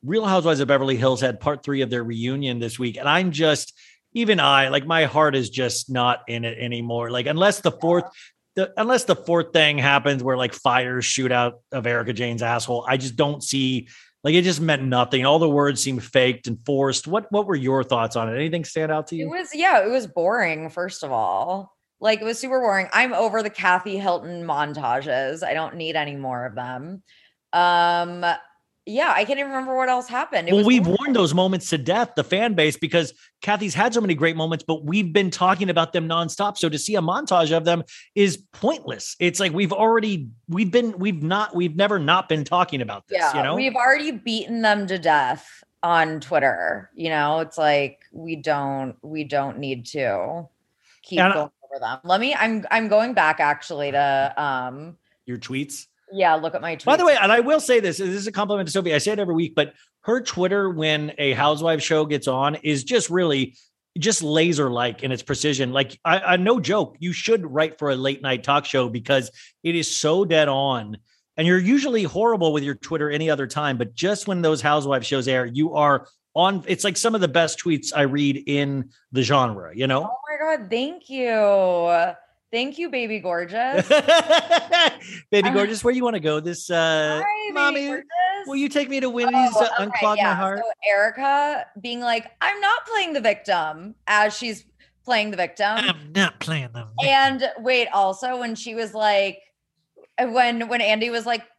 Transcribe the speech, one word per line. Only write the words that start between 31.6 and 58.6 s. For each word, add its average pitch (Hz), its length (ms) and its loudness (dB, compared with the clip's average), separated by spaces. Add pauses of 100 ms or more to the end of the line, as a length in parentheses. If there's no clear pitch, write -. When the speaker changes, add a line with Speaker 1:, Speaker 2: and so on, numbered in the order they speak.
Speaker 1:
to 160 80 0
death, 196 380 0
the 143 80 0
fan 214 300 0
base, 156 220 2
because 165 360 0 (300)
Kathy's 202 320 -2
had 220 180 2
so 233 80 2
many 190 140 2
great 165 220 2
moments, 160 300 -2
but 156 180 -2
we've 175 280 0
been 190 180 4
talking 185 380 2
about 165 240 2
them 165 160 0
nonstop. 170 480 -2
So 170 140 0
to 151 80 -4
see - 160 -4
a 190 80 2
montage 170 520 2
of 160 120 2
them 170 160 2 (320)
is 202 280 2 (100)
pointless. 208 640 -4
It's 175 220 0
like, 185 120 0
we've 180 220 0
already, 214 540 2 (200)
we've 180 220 0
been, 226 280 0
we've 180 240 -2
not, 196 320 -2
we've 175 220 -2
never 202 220 2
not 170 320 2
been 156 140 0
talking 170 360 0
about 104 280 -8
this, 196 100 -2
Speaker 2:
Yeah, 151 180 2
Speaker 1:
you 135 60 0
know? 139 140 0
Speaker 2:
we've 254 200 -2
already 277 360 2
beaten 226 500 -6
them 208 240 2
to 185 120 -4
death 151 480 0 (360)
on 160 380 2
Twitter. 104 760 -2
You 165 160 -6
know, 151 300 0
it's 160 180 -8
like, 147 440 2 (100)
we 160 240 -10
don't, 139 680 -4
we 156 220 -8
don't 139 340 -4
need 135 280 -8
to 131 640 -4 (540)
keep 196 180 -4
Speaker 1:
And 185 120 6
I - 20 2
Speaker 2:
going 151 160 -2 (200)
over 135 80 -12
them. 123 260 -6
Let 185 160 2
me, 269 140 -2
I'm, 220 360 0
I'm 226 180 0
going 220 240 2
back 156 260 2
actually 147 520 -2
to, 139 520 2
um, 139 540 -6 (300)
Speaker 1:
Your 123 100 -8
tweets? 131 520 -8 (220)
Speaker 2:
Yeah, 190 260 2
look 160 180 -4
at 113 80 -6
my 165 120 -6
tweets. - 120 -8
Speaker 1:
By 277 100 4
the 359 80 2
way, 294 160 6
and 196 100 4
I 233 100 6
will 294 200 2
say 247 200 2
this, 180 180 -2
this 190 100 -4
is 196 180 -6
a 214 60 -8
compliment 196 340 -2